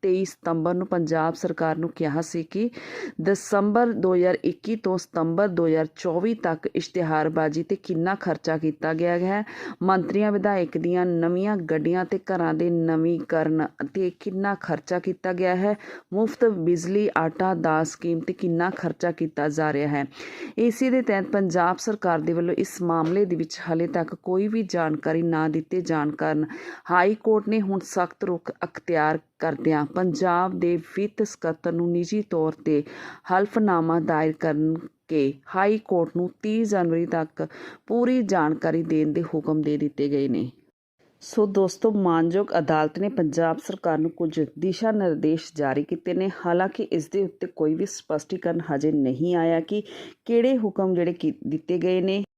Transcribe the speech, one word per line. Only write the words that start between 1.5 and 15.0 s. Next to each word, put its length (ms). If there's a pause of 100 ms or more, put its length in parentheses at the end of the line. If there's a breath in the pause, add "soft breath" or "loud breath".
ਨੂੰ 120
ਕਿਹਾ 320
ਸੀ 220
ਕਿ 260 (520 loud breath)
ਦਸੰਬਰ 720
ਦੋ 220
ਹਜ਼ਾਰ 280
ਇੱਕੀ 320
ਤੋਂ 220
ਸਤੰਬਰ 500
ਦੋ 200
ਹਜ਼ਾਰ 280
ਚੌਵੀ 380
ਤੱਕ 420
ਇਸ਼ਤਿਹਾਰਬਾਜ਼ੀ 880
'ਤੇ 140
ਕਿੰਨਾ 380
ਖਰਚਾ 420
ਕੀਤਾ 360
ਗਿਆ 260
ਹੈ, 240 (400 loud breath)
ਮੰਤਰੀਆਂ 480
ਵਿਧਾਇਕ 460
ਦੀਆਂ 280
ਨਵੀਆਂ 500 (100)
ਗੱਡੀਆਂ 400
ਤੇ 220
ਘਰਾਂ 260
ਦੇ 160
ਨਵੀਕਰਨ 960 (200)
'ਤੇ 240 (100)
ਕਿੰਨਾ 420
ਖਰਚਾ 380